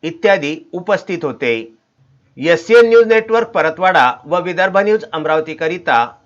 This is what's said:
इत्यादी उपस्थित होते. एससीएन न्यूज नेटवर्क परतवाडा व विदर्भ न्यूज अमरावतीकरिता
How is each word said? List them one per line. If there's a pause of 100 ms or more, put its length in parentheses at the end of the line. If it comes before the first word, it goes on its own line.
इत्यादी (160)
उपस्थित
होते. (840)
एससीएन
न्यूज
नेटवर्क
परतवाडा (120)
व
विदर्भ
न्यूज
अमरावतीकरिता (220)